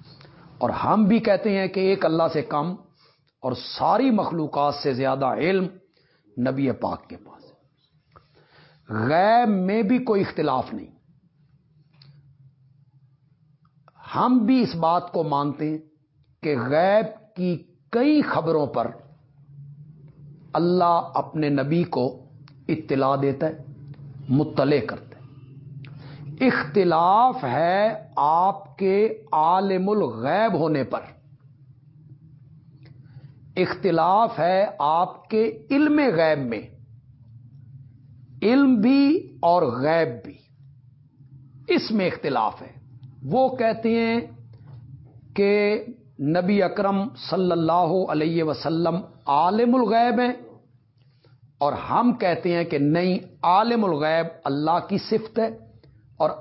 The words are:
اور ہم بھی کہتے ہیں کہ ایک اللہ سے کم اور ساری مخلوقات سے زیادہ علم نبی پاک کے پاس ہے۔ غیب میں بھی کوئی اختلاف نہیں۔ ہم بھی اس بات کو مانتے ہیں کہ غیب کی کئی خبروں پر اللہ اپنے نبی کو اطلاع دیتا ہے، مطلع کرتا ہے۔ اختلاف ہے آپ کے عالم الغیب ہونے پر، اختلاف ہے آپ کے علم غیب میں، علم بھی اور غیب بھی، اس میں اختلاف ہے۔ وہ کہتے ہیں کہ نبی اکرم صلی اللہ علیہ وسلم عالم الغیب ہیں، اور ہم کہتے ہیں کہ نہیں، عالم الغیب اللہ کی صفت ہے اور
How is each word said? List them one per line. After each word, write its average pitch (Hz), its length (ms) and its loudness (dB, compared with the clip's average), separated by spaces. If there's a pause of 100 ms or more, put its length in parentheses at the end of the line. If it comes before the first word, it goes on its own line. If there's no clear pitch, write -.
(580)
اور 120 120 -2
ہم 202 340 2
بھی 226 140 4
کہتے 202 400 0
ہیں 190 100 -2
کہ 190 120 -4
ایک 190 240 0
اللہ 160 280 0
سے 151 100 -2
کم 156 320 -4 (680)
اور 127 100 -4
ساری 190 580 0
مخلوقات 156 640 -2
سے 143 200 -2
زیادہ 135 320 -2
علم 160 380 0 (840)
نبی 131 240 -2
پاک - 360 -8
کے 110 80 -18
پاس - 280 -20
ہے۔ - 100 -20 (1500)
غیب 214 400 2
میں 196 340 0
بھی 226 220 2
کوئی 214 160 2
اختلاف 139 540 -4
نہیں۔ - 160 -14 (3250)
ہم 247 240 2
بھی 247 240 4
اس 190 120 -2
بات 170 380 0
کو 175 120 0
مانتے 147 460 -2
ہیں 156 80 -6 (640)
کہ 151 160 -2
غیب 185 800 0
کی 180 160 -2 (380)
کئی 285 320 4
خبروں 156 440 0
پر 117 200 -2 (1700)
اللہ 170 600 2
اپنے 147 340 -2
نبی 143 360 2
کو 131 440 -4 (400)
اطلاع 139 540 0
دیتا 139 240 0
ہے، 156 60 -4 (760)
مطلع 143 500 2 (100)
کرتا - 280 -14
ہے۔ - 60 -20 (1200)
اختلاف 190 960 2
ہے 170 440 0 (280)
آپ 170 640 0
کے 190 180 2 (360)
عالم 185 560 2
الغیب 180 640 0
ہونے 156 300 0
پر، - 160 -6 (2500)
اختلاف 180 840 2
ہے 185 280 2 (120)
آپ 165 520 0
کے 220 400 -2
علم 294 300 2 (160)
غیب 156 220 2
میں، 117 240 -6 (1800)
علم 262 380 6
بھی 269 220 6 (380)
اور 175 220 4
غیب 131 640 0
بھی، - 120 -18 (1300)
اس 349 220 0
میں 202 160 0
اختلاف 117 560 -2
ہے۔ - 100 -18 (500)
وہ 254 340 0
کہتے 226 340 -2 (100)
ہیں 226 200 -2 (1120)
کہ 208 500 0 (360)
نبی 180 420 0
اکرم 196 460 -2 (220)
صلی 180 220 0
اللہ 170 400 0 (160)
علیہ 160 340 -2
وسلم 160 540 -2 (300)
عالم 190 480 2
الغیب 233 460 2
ہیں، 247 120 0 (1300)
اور 143 140 2
ہم 214 400 0
کہتے 180 440 0
ہیں 170 80 0
کہ 156 140 -2
نہیں، 170 400 2 (240)
عالم 214 420 2
الغیب 160 420 0 (180)
اللہ 147 340 -2 (100)
کی 196 100 -2
صفت - 400 -4
ہے 220 100 0 (680)
اور 156 140 0 (100)